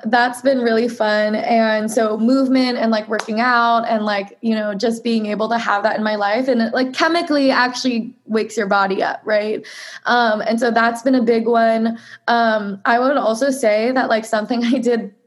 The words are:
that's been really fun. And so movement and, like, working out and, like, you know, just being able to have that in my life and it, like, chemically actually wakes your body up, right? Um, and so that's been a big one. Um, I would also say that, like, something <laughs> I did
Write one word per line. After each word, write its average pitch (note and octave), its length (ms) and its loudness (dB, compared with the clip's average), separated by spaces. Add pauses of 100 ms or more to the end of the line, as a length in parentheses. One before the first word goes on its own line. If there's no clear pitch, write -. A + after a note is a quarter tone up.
that's B3 360 2
been C4 200 2
really A#3 280 2
fun. G#3+ 460 0
And A3 560 0
so A3 260 0
movement B3+ 640 2
and, A3+ 120 0
like, G#3+ 180 -2
working G#3+ 320 -4
out A#3 420 2
and, G#3+ 240 -2
like, G3+ 340 -4
you A3 140 0
know, G#3 200 -4
just A3+ 300 -2
being A3 220 0
able G#3+ 240 -2
to A#3 80 0
have G3+ 240 -2
that G#3 140 0
in A3 60 -4
my G#3+ 140 -2
life G#3+ 320 -2
and A#3 140 2
it, A3+ 100 -4
like, C4 220 -2
chemically E4 560 0
actually B3 760 -2
wakes G#3+ 320 -4
your G#3+ 100 -2
body G3 360 0
up, - 220 -4
right? G#3+ 420 -2 (400)
Um, A#3 340 2
and A3+ 180 -2
so A#3+ 120 0
that's A3+ 320 0
been C4+ 120 2
a B3+ 80 2
big A3+ 240 2
one. A3+ 520 2 (280)
Um, A3 580 0
I A#3 140 4
would C4+ 180 2
also A#3+ 340 0
say A3+ 420 0
that, B3+ 160 0
like, A3 160 0
something G#3+ 220 -2
<laughs> A#3+ 180 -2
I B3 140 2
did A3 360 -2 (120)